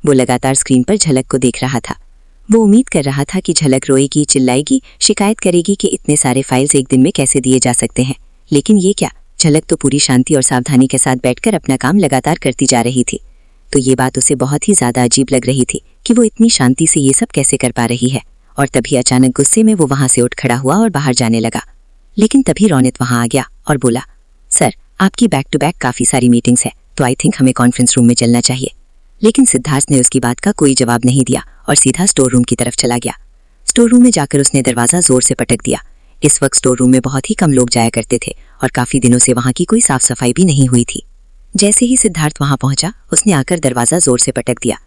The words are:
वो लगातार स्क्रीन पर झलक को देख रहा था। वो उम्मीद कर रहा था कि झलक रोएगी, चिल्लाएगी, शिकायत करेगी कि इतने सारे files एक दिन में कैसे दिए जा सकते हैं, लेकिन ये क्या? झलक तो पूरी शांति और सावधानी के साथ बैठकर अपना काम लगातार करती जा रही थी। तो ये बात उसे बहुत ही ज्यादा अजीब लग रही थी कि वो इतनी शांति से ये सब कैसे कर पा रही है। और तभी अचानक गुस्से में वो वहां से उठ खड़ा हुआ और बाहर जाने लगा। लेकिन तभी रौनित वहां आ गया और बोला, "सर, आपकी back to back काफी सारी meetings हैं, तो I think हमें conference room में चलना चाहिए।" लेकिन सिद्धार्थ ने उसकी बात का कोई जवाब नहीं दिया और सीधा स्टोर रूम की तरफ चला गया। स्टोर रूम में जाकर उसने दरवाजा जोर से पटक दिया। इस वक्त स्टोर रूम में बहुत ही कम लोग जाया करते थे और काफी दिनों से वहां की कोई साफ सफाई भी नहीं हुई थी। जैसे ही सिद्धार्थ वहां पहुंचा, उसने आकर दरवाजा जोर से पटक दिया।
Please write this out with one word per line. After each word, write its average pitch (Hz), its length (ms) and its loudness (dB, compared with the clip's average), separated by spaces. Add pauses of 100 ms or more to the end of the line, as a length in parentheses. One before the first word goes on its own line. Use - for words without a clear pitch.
वो 147 80 2
लगातार 127 420 0
स्क्रीन 127 280 0
पर 208 140 0
झलक 131 300 -2
को 135 100 -4
देख 127 240 -2
रहा 131 180 -4
था। - 220 -12 (500)
वो 226 120 4
उम्मीद 214 260 4
कर 156 140 -2
रहा 139 200 -2
था 190 160 -4
कि 180 140 -4
झलक 135 360 0
रोएगी, 139 360 2
चिल्लाएगी, 139 560 0 (180)
शिकायत 208 400 0
करेगी 175 360 0
कि - 120 -4
इतने - 300 -2
सारे 131 240 0
files 135 340 0
एक 135 140 0
दिन 131 100 4
में 131 120 4
कैसे 139 280 -2
दिए 127 200 2
जा 123 140 -2
सकते - 300 -2
हैं, 131 120 -4 (360)
लेकिन 160 260 2
ये 190 160 2
क्या? - 180 -4 (280)
झलक 156 260 2
तो 165 100 -2
पूरी 139 240 -2
शांति 131 360 0
और 131 60 0
सावधानी 127 460 2
के 131 100 -4
साथ 131 180 0
बैठकर - 380 -2
अपना 139 240 -2
काम 156 200 0
लगातार 139 400 0
करती 131 280 -4
जा 120 160 2
रही 123 220 -2
थी। - 160 -8 (540)
तो 143 60 2
ये 127 160 2
बात 127 220 -2
उसे 139 180 0
बहुत 135 340 -2
ही 202 60 4
ज्यादा 123 280 0
अजीब 127 280 0
लग - 140 0
रही 127 200 0
थी - 160 -8 (240)
कि 240 80 2
वो 240 100 4
इतनी 226 260 2
शांति 131 380 0
से - 120 0
ये 135 140 2
सब - 140 -2
कैसे - 300 -2
कर 123 140 -2
पा 120 140 -2
रही 123 240 -2
है। 135 120 -4 (380)
और 139 80 0
तभी 135 280 -2
अचानक 127 400 2
गुस्से 139 280 2
में 220 120 4
वो 160 120 0
वहां 135 200 0
से 123 140 0
उठ 123 120 -2
खड़ा 123 220 -2
हुआ 131 200 0
और 220 140 2
बाहर 143 240 -2
जाने 117 260 0
लगा। 113 220 -4 (560)
लेकिन 220 240 2
तभी 208 260 0
रौनित 131 340 0
वहां 123 220 -2
आ 117 40 -2
गया 123 220 -4 (180)
और 147 100 0
बोला, 123 240 0 (480)
"सर, - 260 -2 (240)
आपकी 196 280 0
back 135 220 -2
to 147 100 -2
back 143 180 -2
काफी 123 280 -4
सारी 123 240 2
meetings 120 360 2
हैं, - 80 -8 (240)
तो 147 60 0
I 123 120 0
think - 240 -2
हमें 131 140 2
conference 123 440 0
room 120 80 4
में 120 100 4
चलना 120 260 0
चाहिए।" 127 300 -4 (520)
लेकिन 226 220 4
सिद्धार्थ 147 460 -2
ने 135 80 4
उसकी - 200 -2
बात 123 200 -4
का 202 120 -2
कोई 139 240 2
जवाब 120 300 0
नहीं 127 180 2
दिया 127 220 -4 (240)
और 143 60 2
सीधा 139 300 0
स्टोर 131 260 0
रूम 123 120 2
की 120 120 -2
तरफ 120 180 -4
चला 120 240 -2
गया। 120 160 -6 (520)
स्टोर 233 240 2
रूम 247 140 6
में 247 80 6
जाकर 143 280 0
उसने 139 220 0
दरवाजा 120 400 0
जोर 127 200 2
से - 120 -2
पटक 123 320 -2
दिया। - 180 -4 (400)
इस 147 200 2
वक्त 131 140 0
स्टोर 127 200 0
रूम 123 120 2
में 127 120 4
बहुत 135 280 -6
ही 220 60 -2
कम 160 160 2
लोग 127 180 2
जाया 117 200 0
करते 117 380 -4
थे - 80 -10 (280)
और 127 60 -2
काफी 131 300 -2
दिनों 120 200 2
से 123 140 0
वहां 123 200 -2
की 175 120 -2
कोई 226 160 0
साफ 135 200 -2
सफाई 120 320 -2
भी 185 120 2
नहीं 139 220 2
हुई 123 160 2
थी। - 200 -8 (520)
जैसे 208 300 0
ही 254 120 0
सिद्धार्थ 156 440 -2
वहां 139 160 0
पहुंचा, 139 360 -2 (200)
उसने 190 200 0
आकर 160 260 0
दरवाजा 127 400 0
जोर 127 200 0
से - 120 -2
पटक 120 320 -4
दिया। 120 240 -2